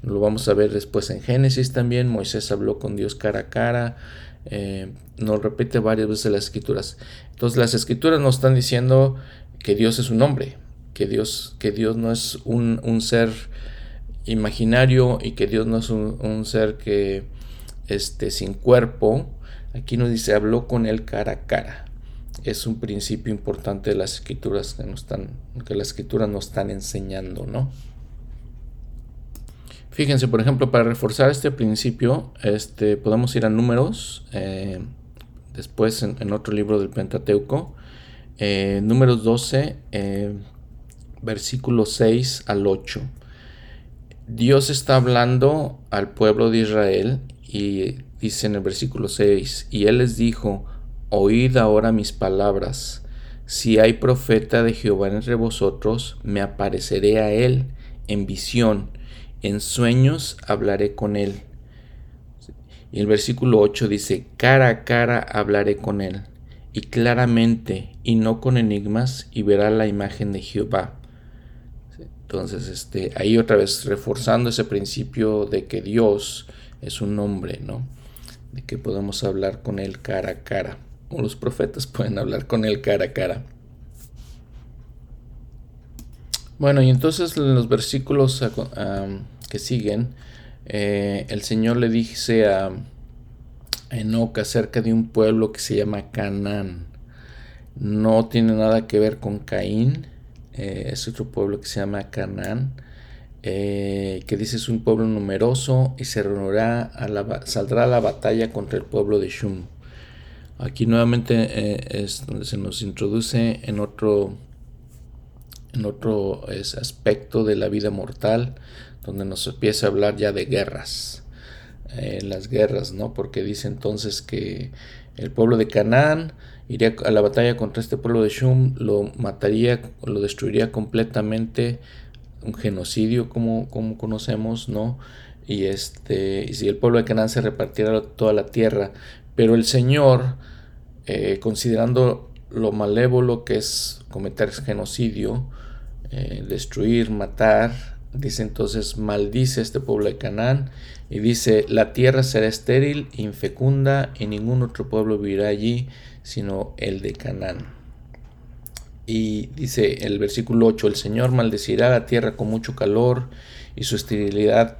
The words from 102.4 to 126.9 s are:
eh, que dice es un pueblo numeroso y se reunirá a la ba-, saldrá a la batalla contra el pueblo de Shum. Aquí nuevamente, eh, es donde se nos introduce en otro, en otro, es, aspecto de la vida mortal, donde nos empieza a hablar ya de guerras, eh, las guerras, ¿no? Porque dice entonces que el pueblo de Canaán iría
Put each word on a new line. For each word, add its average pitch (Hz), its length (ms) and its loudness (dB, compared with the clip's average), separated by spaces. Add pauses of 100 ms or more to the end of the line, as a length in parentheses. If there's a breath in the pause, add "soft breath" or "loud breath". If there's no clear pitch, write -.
eh, 98 840 -4
que 104 100 -2
dice 110 200 -4
es 113 120 -6
un 113 160 -2
pueblo 113 200 2
numeroso 117 920 2
y 127 60 -8
se 110 180 -2
reunirá 101 600 0
a - 260 -8
la 101 160 -4
ba-, 107 220 -8
saldrá 110 380 0
a 123 40 4
la 123 120 4
batalla 113 520 0
contra 104 260 -4
el - 60 -6
pueblo 104 340 0
de 95 100 0
Shum. 95 380 -6 (880 loud breath)
Aquí - 300 -2
nuevamente, 117 480 4 (160)
eh, 104 300 -2 (100)
es 101 360 -6
donde 104 180 -8
se - 120 -6
nos 98 240 -6
introduce 110 840 0
en 104 160 -4
otro, 101 540 0 (1400)
en 110 120 -4
otro, 101 640 -2
es, 98 280 -8
aspecto - 640 -2
de 107 140 2
la 101 120 0
vida 104 220 0
mortal, 110 640 -2 (500 loud breath)
donde 98 200 -6
nos 95 240 -6
empieza - 380 0
a 101 40 4
hablar 101 240 2
ya 104 160 0
de 98 160 -4
guerras, - 800 -6 (640 loud breath)
eh, 104 320 -6
las 98 260 -6
guerras, 101 440 2
¿no? 107 200 -6
Porque - 300 -6
dice 101 240 -6
entonces 104 560 -6
que 98 480 -8 (460 loud breath)
el - 160 -8
pueblo 117 240 6
de 110 100 4
Canaán 147 640 2 (360 loud breath)
iría 113 260 2 (100)